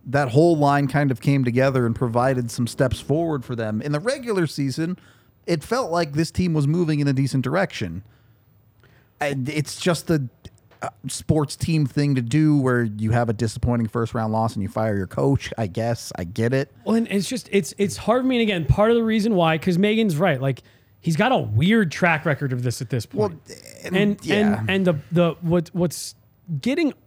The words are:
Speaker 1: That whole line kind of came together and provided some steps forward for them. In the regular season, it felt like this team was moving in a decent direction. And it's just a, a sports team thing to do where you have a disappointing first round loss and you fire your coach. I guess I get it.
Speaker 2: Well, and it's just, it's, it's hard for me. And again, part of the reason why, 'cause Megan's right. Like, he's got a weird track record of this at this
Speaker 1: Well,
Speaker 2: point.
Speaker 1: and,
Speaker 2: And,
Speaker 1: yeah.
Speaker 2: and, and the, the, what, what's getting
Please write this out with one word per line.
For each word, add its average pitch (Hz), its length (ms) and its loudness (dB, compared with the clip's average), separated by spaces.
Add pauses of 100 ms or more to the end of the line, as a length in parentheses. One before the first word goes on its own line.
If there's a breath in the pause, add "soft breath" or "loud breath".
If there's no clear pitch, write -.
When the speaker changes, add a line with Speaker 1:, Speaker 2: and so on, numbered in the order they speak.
Speaker 1:
That 139 240 0
whole 160 280 6
line 143 300 2
kind 143 220 0
of 123 120 -2
came 139 220 2
together 127 420 2
and 113 100 0
provided 123 560 0
some 120 160 -2
steps - 320 0
forward 151 460 -2
for 127 100 -8
them. 110 260 -4
In 147 100 -4
the 147 80 -2
regular 233 480 -2
season, 160 500 -4 (500 soft breath)
it 165 160 -2
felt 226 280 -2
like 170 220 -2
this 160 180 -2
team 180 220 0
was 147 140 2
moving 156 320 0
in 143 80 0
a 139 60 2
decent 135 300 0
direction. 123 600 -4 (1160 soft breath)
And 139 280 -2
it's 151 300 -6
just - 300 0
a, 147 180 2 (540)
a - 100 -8 (180)
sports - 460 -2
team 160 300 2
thing 143 300 0
to 127 60 0
do 151 360 2
where 127 260 2
you 110 280 -2
have 120 180 2
a 113 40 0
disappointing 120 540 -2
first 117 260 -4
round 110 180 -2
loss 110 220 0
and 101 100 -4
you 95 60 -4
fire 110 260 -2
your 95 120 -2
coach. 139 500 0
I 113 100 -2
guess 113 480 -4
I 92 80 -8
get 113 300 -2
it. 135 180 -2 (140)
Speaker 2:
Well, 220 100 0
and 226 140 0
it's 196 180 -2
just, - 240 -8
it's, 196 260 0
it's 202 200 -2
hard 247 260 0
for 254 40 2
me. 254 100 2
And 233 60 2
again, 185 220 0
part 214 260 4
of 240 40 4
the 233 80 2
reason 220 320 2
why, 165 220 4
'cause 175 200 0
Megan's 208 400 2
right. 160 240 2
Like, 135 220 -2 (380 soft breath)
he's 160 160 0
got 233 160 4
a 226 40 2
weird 156 540 2
track 165 340 0
record 139 280 0
of 123 100 -4
this 123 180 -2
at 123 80 -8
this 120 240 -2
Speaker 1:
Well, 208 160 0
Speaker 2:
point. 160 120 -12 (420)
Speaker 1:
and, 180 140 -4
Speaker 2:
And, 202 280 2
Speaker 1:
yeah. 208 360 2
Speaker 2:
and, 113 80 -2
and 190 180 2
the, 175 60 2 (180)
the, 170 300 2
what, 170 320 0
what's - 420 -4 (460)
getting 285 320 0 (140)